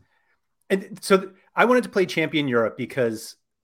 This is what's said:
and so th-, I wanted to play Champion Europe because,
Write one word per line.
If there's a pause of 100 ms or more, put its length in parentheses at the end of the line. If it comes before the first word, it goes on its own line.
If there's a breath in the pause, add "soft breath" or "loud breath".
(680)
and
so
th-, (240 soft breath)
I
wanted
to
play
Champion
Europe
because, (280)